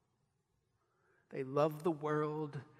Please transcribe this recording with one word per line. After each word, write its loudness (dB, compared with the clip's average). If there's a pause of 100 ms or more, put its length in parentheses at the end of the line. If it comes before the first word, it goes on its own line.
(1300)
They -4
loved 2
the 2
world, -2 (200)